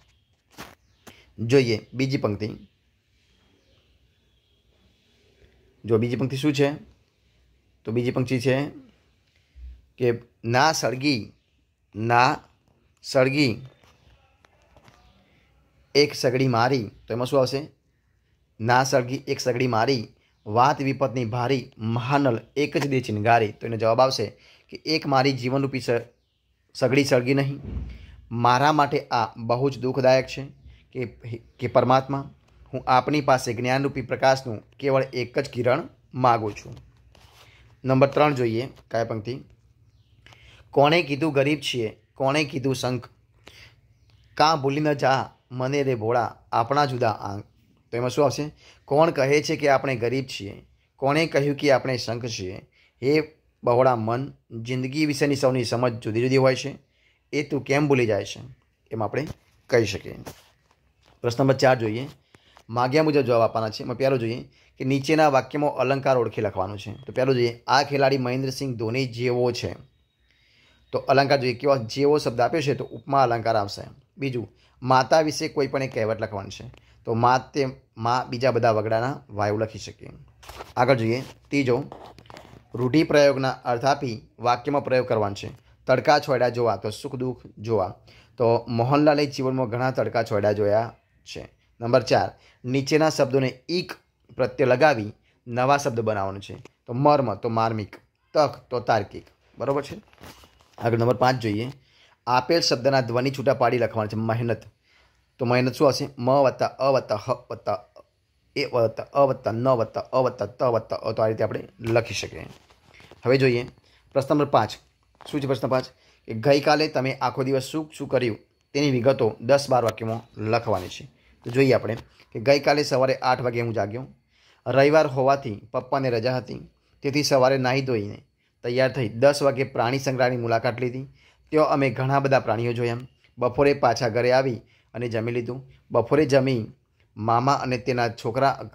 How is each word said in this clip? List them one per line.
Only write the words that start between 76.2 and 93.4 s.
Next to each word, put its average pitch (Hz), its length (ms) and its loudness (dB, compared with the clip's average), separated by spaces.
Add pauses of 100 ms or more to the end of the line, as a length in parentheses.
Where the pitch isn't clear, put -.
લખવાની 101 300 -8
છે. - 200 -16 (340)
તો 117 100 -4
મા 120 240 4
તે 135 280 -4 (300)
મા 120 280 0
બીજા 127 260 -2
બધા 117 200 2
વગડાના 110 500 0 (100)
વાયુ 104 280 -2
લખી 110 200 -4
શકીએ. - 320 -16 (680)
આગળ 127 180 4
જોઈએ. 117 260 0
ત્રીજો, 135 640 -2 (880)
રૂઢિપ્રયોગના 135 760 4
અર્થ 123 340 -4
આપી 135 380 -2 (160)
વાક્યમાં 120 460 0
પ્રયોગ 127 220 0
કરવાનો 107 280 0
છે. 107 160 -12 (360)
તડકા 131 320 4
છોડ્યા 127 300 0
જોવા, 117 280 0
તો 107 140 -8
સુખ - 260 -10
દુઃખ 127 300 -8 (120)
જોવા. 101 360 -2 (420)
તો 117 320 2
મોહનલાલે 143 580 2
જીવનમાં 131 420 -4
ઘણા 123 220 -2
તડકા 117 320 -2
છોડ્યા 107 300 0
જોયા 104 420 0 (420)
છે. - 120 -14 (320)
નંબર 117 220 2
ચાર, 110 280 0 (340)
નીચેના 139 440 0
શબ્દોને 131 600 0